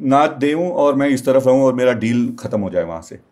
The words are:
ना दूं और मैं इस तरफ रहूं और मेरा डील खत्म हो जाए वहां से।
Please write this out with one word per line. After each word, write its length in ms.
ना 260
दूं 420
और 260
मैं 140
इस 160
तरफ 220
रहूं 140
और 120
मेरा 200
डील 460
खत्म 220
हो 80
जाए 140
वहां 180
से। 180